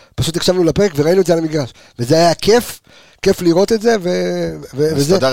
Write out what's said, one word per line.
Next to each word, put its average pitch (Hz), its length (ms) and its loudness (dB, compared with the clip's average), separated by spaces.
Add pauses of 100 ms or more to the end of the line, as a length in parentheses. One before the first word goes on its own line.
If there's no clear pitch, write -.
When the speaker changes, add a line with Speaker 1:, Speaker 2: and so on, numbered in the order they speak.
(140)
Speaker 1:
פשוט 165 220 -4
הקשבנו 180 280 0
לפרק 185 320 0
וראינו 160 240 2
את 180 60 0
זה 180 60 2
על 165 60 2
המגרש." 156 340 -4 (260)
וזה 120 160 0
היה 170 200 4
כיף, - 460 0 (420)
כיף 196 200 0
לראות 180 300 2
את 220 100 0
זה, 233 200 2
ו-, 175 80 -2 (640)
ו-, 143 120 0
Speaker 2:
אז 160 100 0
Speaker 1:
וזה, 143 180 2
Speaker 2:
תודה 131 180 2